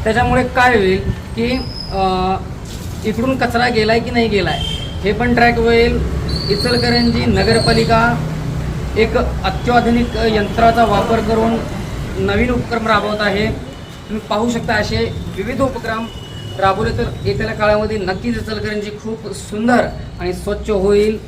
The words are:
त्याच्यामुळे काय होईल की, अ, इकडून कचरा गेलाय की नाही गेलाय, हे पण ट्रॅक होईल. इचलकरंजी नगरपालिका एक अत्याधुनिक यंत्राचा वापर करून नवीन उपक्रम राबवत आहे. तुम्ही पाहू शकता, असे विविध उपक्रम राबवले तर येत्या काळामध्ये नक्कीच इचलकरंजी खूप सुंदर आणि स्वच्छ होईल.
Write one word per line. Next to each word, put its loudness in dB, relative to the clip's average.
त्याच्यामुळे 2
काय 4
होईल 4
की, 0
अ, 0
इकडून 0
कचरा 2
गेलाय 2
की -4
नाही 2
गेलाय, 0
हे 0
पण 2
ट्रॅक 4
होईल. 4
इचलकरंजी 2
नगरपालिका 4
एक 2
अत्याधुनिक 2
यंत्राचा 4
वापर 2
करून 2
नवीन 2
उपक्रम -2
राबवत 2
आहे. 0
तुम्ही -8
पाहू 0
शकता, -2
असे 0
विविध -2
उपक्रम -2
राबवले 0
तर 0
येत्या -2
काळामध्ये 0
नक्कीच -4
इचलकरंजी -6
खूप -8
सुंदर 0
आणि -4
स्वच्छ -6
होईल. 2